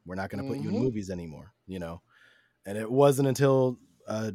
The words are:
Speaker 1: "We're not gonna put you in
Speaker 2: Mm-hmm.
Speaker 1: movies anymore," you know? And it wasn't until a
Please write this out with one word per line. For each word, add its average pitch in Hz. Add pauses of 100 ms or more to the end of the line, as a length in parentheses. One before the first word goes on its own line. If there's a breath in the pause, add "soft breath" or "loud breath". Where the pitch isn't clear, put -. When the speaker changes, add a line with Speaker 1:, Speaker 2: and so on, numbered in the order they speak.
Speaker 1:
"We're 90
not 98
gonna 104
put 139
you 147
in 180
Speaker 2:
Mm-hmm. 117
Speaker 1:
movies 107
anymore," 80 (140)
you 92
know? 85 (640 soft breath)
And 98
it 110
wasn't 139
until 131 (280)
a 110